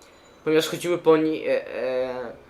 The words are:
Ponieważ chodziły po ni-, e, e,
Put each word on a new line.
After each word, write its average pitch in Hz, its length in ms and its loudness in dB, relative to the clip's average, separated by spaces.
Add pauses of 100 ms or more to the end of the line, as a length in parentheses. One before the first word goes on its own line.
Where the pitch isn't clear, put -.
(440)
Ponieważ 156 240 2
chodziły 170 300 -2
po 160 180 6
ni-, 156 320 0
e, 135 180 0
e, 127 640 -6 (180)